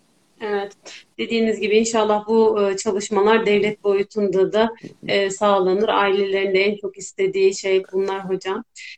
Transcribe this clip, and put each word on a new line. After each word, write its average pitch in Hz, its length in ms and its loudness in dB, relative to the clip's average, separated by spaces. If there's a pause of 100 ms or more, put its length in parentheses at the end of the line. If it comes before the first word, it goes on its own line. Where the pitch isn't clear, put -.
(420)
Evet. 202 320 -4 (440)
Dediğiniz 226 420 -2
gibi 208 180 2
inşallah 214 500 2
bu, 220 340 4
e, 196 160 0
çalışmalar 208 680 2
devlet 208 380 0
boyutunda 196 720 0
da, 226 180 2 (360)
e, 196 220 0
sağlanır. 196 600 2
Ailelerin 196 640 0
de 190 100 2
en 208 140 -2
çok 196 200 -10
istediği 190 580 0
şey 190 280 0 (100)
bunlar 196 360 -4
hocam. 190 340 -6 (340)